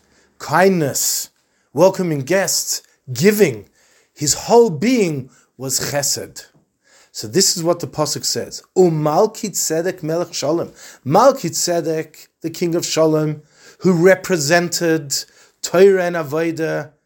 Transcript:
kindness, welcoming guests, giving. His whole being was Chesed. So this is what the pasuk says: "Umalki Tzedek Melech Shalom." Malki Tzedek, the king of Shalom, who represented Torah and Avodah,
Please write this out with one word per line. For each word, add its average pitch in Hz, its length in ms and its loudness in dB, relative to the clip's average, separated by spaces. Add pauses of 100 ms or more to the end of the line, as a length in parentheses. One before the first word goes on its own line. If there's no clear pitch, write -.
(380)
kindness, 160 920 0 (440)
welcoming 175 460 2
guests, 170 640 -4 (280)
giving. 147 560 2 (460)
His 147 220 -2 (100)
whole 226 240 6
being 170 600 -2 (260)
was 127 220 -6 (120)
Chesed. 131 540 -6 (680)
So - 160 -14
this 180 300 0
is 165 60 -8
what 170 160 0
the 143 80 -8
pasuk 147 360 -6
says: - 380 -8 (160)
"Umalki 180 720 2
Tzedek 170 540 -4
Melech 165 320 -4
Shalom." 147 360 -4 (320)
Malki 208 460 2
Tzedek, 160 800 -4 (140)
the 165 100 -8
king 170 240 -4
of 170 100 -2
Shalom, 156 560 0 (380)
who 180 140 4
represented 170 1200 2 (480)
Torah 190 400 4
and 175 120 -2
Avodah, 156 760 -4 (140)